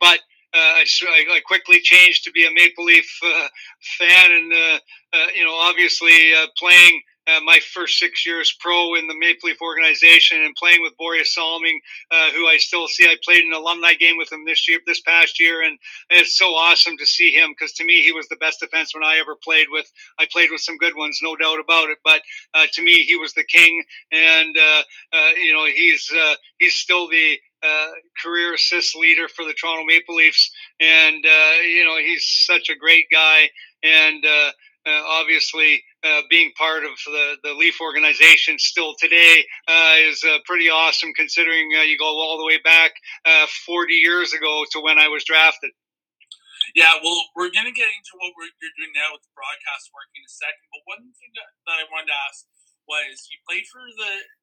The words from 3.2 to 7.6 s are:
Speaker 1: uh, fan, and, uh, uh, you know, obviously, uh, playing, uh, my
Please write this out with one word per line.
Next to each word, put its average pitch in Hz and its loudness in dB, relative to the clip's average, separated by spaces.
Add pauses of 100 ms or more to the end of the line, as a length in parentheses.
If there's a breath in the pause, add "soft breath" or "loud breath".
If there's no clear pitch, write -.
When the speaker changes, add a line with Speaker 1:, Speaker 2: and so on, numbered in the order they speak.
Speaker 1:
uh, 160 -4 (500 loud breath)
fan, 175 6
and, 165 0
uh, 165 0 (340 soft breath)
uh, 165 0
you 175 -2
know, 160 -4
obviously, 165 4
uh, 160 2 (120)
playing, 175 6 (240)
uh, 160 0
my 165 4